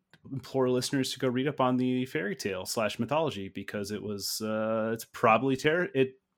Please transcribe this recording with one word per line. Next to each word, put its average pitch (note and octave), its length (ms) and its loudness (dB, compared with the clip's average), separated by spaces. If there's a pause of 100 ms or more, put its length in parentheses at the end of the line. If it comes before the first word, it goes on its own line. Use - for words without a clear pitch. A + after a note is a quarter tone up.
(320)
implore C3 380 0
listeners B2+ 440 0
to - 60 -10
go C3+ 80 2
read B2+ 200 0
up C#3+ 140 -2
on B2+ 160 4
the B2+ 280 2
fairy F3 300 -4
tale F#2 300 -4
slash G#2+ 340 0
mythology, A2+ 500 0
because G2+ 420 -6
it F#2+ 120 -6
was, G2+ 380 -6
uh, A2 520 0
it's A2+ 120 -6
probably A#2+ 500 2
ter-, D#3 400 2
it C3 200 4 (220)